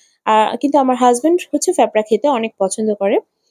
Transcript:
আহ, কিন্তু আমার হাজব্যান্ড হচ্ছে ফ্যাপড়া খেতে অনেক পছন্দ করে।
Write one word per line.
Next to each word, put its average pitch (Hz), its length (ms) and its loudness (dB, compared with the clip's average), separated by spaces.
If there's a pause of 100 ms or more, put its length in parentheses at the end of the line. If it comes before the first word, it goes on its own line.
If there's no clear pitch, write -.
(260)
আহ, 214 320 2
কিন্তু 285 200 -2
আমার 262 200 2
হাজব্যান্ড 254 420 2 (100)
হচ্ছে 294 240 -2
ফ্যাপড়া 214 300 0
খেতে 214 260 -2
অনেক 226 300 -2
পছন্দ 214 360 -4
করে। 202 220 0 (340)